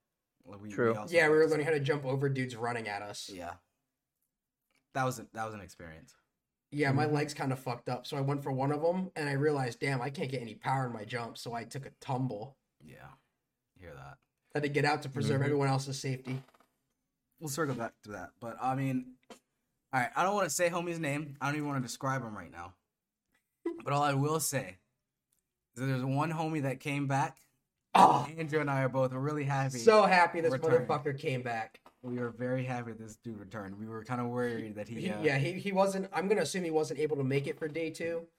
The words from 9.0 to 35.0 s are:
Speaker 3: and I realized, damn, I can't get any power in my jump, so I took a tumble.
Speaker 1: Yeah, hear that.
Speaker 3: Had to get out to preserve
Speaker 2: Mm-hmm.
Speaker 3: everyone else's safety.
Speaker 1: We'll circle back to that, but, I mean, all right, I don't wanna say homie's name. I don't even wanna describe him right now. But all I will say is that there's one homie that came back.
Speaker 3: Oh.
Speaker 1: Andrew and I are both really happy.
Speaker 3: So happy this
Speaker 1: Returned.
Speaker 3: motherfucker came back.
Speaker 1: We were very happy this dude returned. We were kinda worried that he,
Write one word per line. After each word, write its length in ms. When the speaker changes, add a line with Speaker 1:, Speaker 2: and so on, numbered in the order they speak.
Speaker 3:
and 140
I 40
realized, 460
damn, 220
I 80
can't 220
get 100
any 140
power 320
in 60
my 120
jump, 320
so 160
I 100
took 220
a 60
tumble. 560
Speaker 1:
Yeah, 240
hear 140
that. 240
Speaker 3:
Had 100
to 60
get 160
out 180
to 60
preserve 260
Speaker 2:
Mm-hmm. 100
Speaker 3:
everyone 220
else's 320
safety. 420
Speaker 1:
We'll 100
circle 260
back 180
to 80
that, 280
but, 220
I 140
mean, 380
all 80
right, 140
I 80
don't 120
wanna 140
say 200
homie's 300
name. 420
I 60
don't 80
even 120
wanna 140
describe 420
him 120
right 160
now. 220
But 100
all 100
I 100
will 260
say 380
is 60
that 60
there's 180
one 260
homie 320
that 160
came 280
back. 300
Speaker 3:
Oh. 340
Speaker 1:
Andrew 220
and 100
I 140
are 60
both 240
really 320
happy. 320
Speaker 3:
So 280
happy 360
this 100
Speaker 1:
Returned. 360
Speaker 3:
motherfucker 300
came 240
back. 380
Speaker 1:
We 180
were 100
very 340
happy 280
this 240
dude 240
returned. 400
We 80
were 160
kinda 220
worried 500
that 120
he, 140